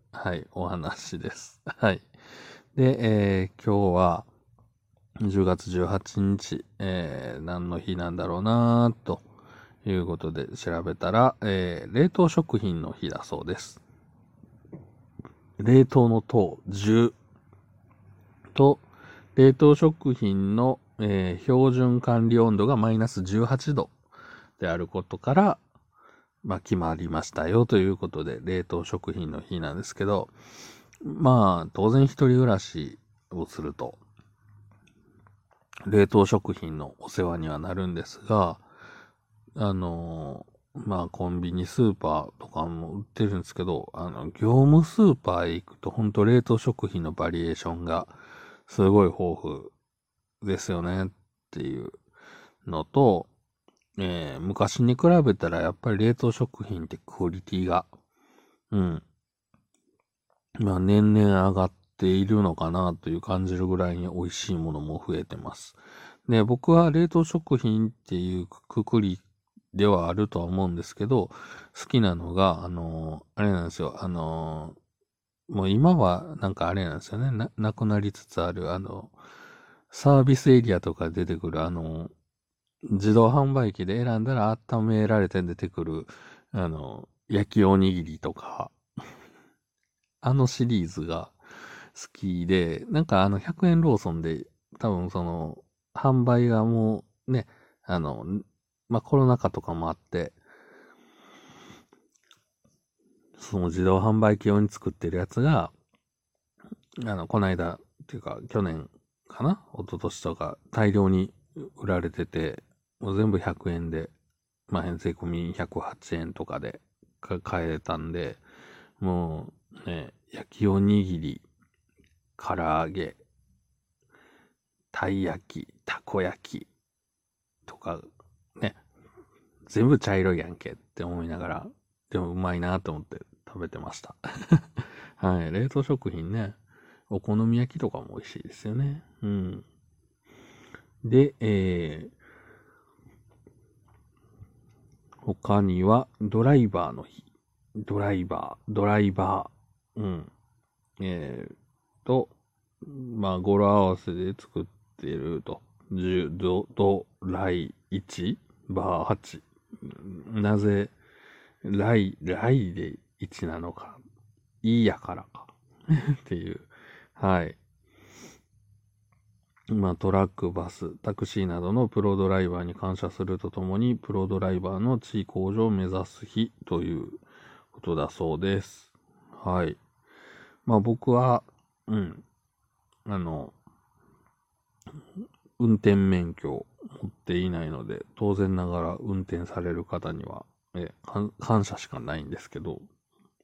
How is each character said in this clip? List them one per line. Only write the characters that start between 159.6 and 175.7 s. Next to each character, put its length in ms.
な 240
ぜ、 340
ラ 340
イ、 260
ラ 280
イ 220
で 260
一 280
な 140
の 140
か。 240
い 200
い 40
や 120
か 160
ら 100
か。 220
<laughs> 320
っ 40
て 120
い 140
う。 160
は 300
い。 160
ま 200
あ、 60
ト 140
ラ 180
ッ 0
ク、 220
バ 200
ス、 320
タ 120
ク 120
シ 160
ー 40
な 140
ど 140
の 140
プ 120
ロ 160
ド 120
ラ 120
イ 80
バ 120
ー 20
に 120
感 220
謝 140
す 120
る 140
と 140
と 100
も 160
に、 200
プ 180
ロ 120
ド 120
ラ 140
イ 80
バ 160
ー 20
の 200
地 240
位 40
向 260
上 140
を 40